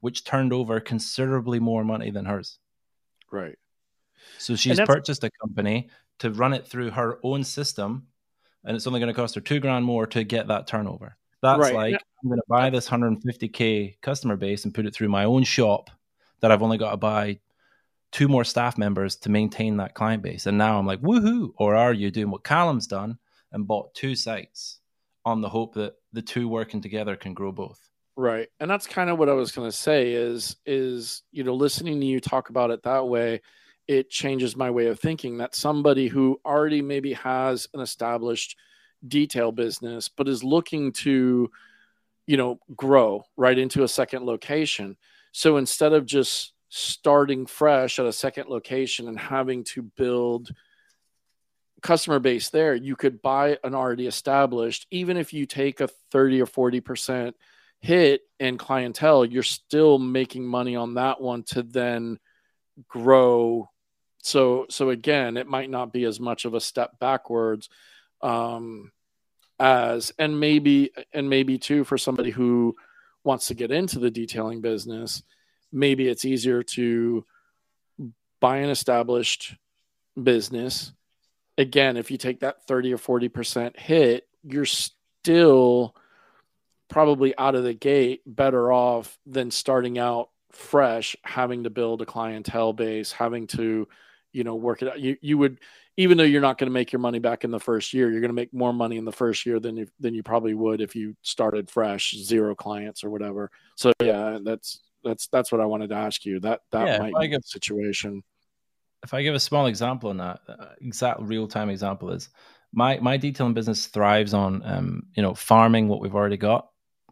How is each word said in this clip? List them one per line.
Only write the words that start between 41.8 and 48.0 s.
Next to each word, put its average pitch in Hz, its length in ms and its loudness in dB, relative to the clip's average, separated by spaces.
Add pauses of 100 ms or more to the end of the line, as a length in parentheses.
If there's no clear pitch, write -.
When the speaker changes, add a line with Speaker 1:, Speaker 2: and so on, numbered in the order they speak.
Speaker 2:
you 143 120 2
know, 123 200 -2 (160)
grow 117 480 4 (140)
right 127 220 4
into 131 240 0
a 120 60 2
second 127 360 -4
location. 120 720 -4 (360)
So 151 260 4
instead 151 340 2
of 147 140 4
just - 480 -2 (160)
starting 143 760 2
fresh 135 520 2
at 127 80 0